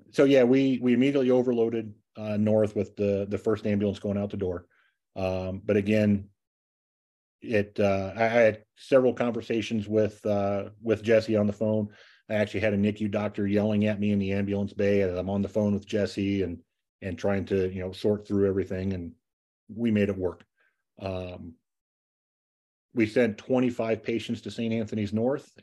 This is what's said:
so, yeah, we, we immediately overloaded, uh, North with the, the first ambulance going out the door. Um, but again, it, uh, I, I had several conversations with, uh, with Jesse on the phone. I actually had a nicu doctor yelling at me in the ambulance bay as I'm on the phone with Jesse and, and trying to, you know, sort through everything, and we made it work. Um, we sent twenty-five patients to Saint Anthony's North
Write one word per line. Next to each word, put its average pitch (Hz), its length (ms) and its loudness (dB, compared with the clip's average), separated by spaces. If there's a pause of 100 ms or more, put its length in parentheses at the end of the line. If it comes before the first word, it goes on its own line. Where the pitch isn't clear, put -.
so, - 140 2
yeah, 135 200 6
we, 131 380 4
we 123 120 2
immediately 131 360 2
overloaded, 117 640 0 (220)
uh, 107 220 -6
North 107 380 2
with 101 200 -4
the, 101 340 0
the 101 80 -4
first 110 300 -2
ambulance 101 320 0
going 101 180 -2
out 101 140 -4
the 101 60 -8
door. 90 280 -6 (500)
Um, 92 480 -4
but 104 140 2
again, 104 520 2 (1120)
it, 107 360 -2
uh, 98 360 0
I, 113 100 0
I - 20 2
had 113 360 4 (120)
several 127 380 4
conversations 113 760 -4
with, 107 380 0
uh, 101 460 -2 (100)
with 110 220 0
Jesse 110 320 4
on 104 100 4
the 104 80 0
phone. 107 360 0 (380)
I 110 60 -8
actually 104 280 -2
had 107 120 2
a 101 40 0
nicu 107 300 0
doctor 104 380 -4
yelling 104 400 2
at 107 140 0
me 104 120 0
in 101 80 2
the 98 140 -2
ambulance 101 400 -2
bay 101 280 2
as 92 140 0
I'm 90 140 -4
on 101 140 0
the 92 40 -4
phone 104 280 0
with 98 100 -4
Jesse 98 560 -2
and, 85 160 -4 (460)
and 92 160 -8
trying 98 260 -2
to, 95 260 0
you 95 100 -8
know, 92 100 -8
sort 104 360 -2
through 98 220 2
everything, 95 440 -2
and 87 180 -8 (640)
we 113 180 -2
made 101 180 2
it 95 80 -4
work. 90 260 -6 (560)
Um, 92 540 -10 (1400)
we 117 100 2
sent 110 320 2
twenty-five 120 640 0
patients 117 400 -6
to 101 100 -12
Saint 113 220 -4
Anthony's 107 400 -4
North 120 480 -2